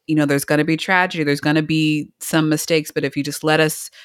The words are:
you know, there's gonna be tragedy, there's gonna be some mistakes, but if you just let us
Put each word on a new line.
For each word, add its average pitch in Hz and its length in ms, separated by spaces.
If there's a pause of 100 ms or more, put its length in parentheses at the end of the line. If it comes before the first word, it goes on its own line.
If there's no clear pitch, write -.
you 156 80
know, 151 120
there's 139 180
gonna 151 200
be 160 120
tragedy, 180 480
there's 143 160
gonna 156 220
be 156 580
some 156 280
mistakes, 156 420
but 147 140
if 135 120
you 139 60
just 143 200
let 156 180
us - 300 (140)